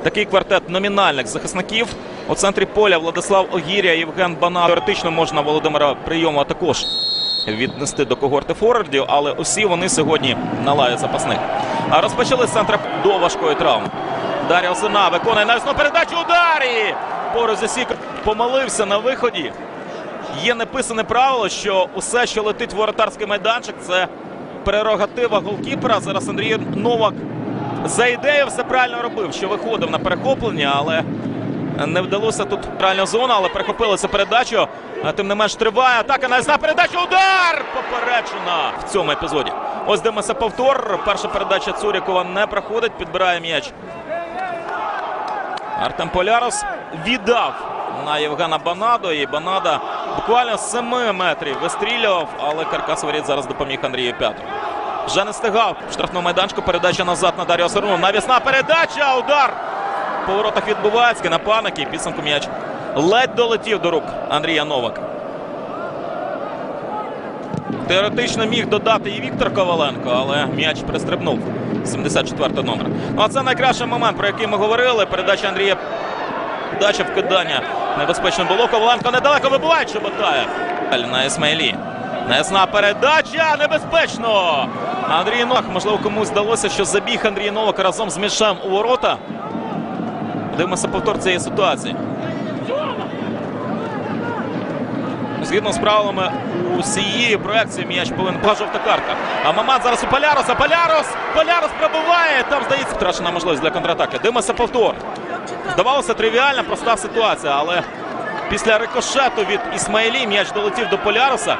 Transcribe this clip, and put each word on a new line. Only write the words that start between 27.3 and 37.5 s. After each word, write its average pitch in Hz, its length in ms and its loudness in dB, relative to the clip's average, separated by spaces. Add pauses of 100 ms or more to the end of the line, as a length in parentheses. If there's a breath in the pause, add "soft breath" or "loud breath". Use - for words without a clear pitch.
за 220 220 2
ідею 269 400 2
все 247 160 -4
правильно 247 380 0
робив, 226 320 -4
що 190 140 -4
виходив 196 440 -2
на 160 80 0
перехоплення, 180 760 0
але 160 280 0 (840)
не 170 140 0
вдалося 208 440 -2
тут 196 140 -4 (200)
реальна 190 260 2
зона, 233 320 2
але 190 120 2
перехопили 208 480 0
цю 196 100 -2
передачу. 202 600 2 (380)
А, 156 60 0
тим 196 160 -2
не 202 80 0
менш 208 200 0
триває 233 440 4
атака, 262 280 0
навісна 254 300 4
передача, 330 460 2
удар! 359 600 4 (100)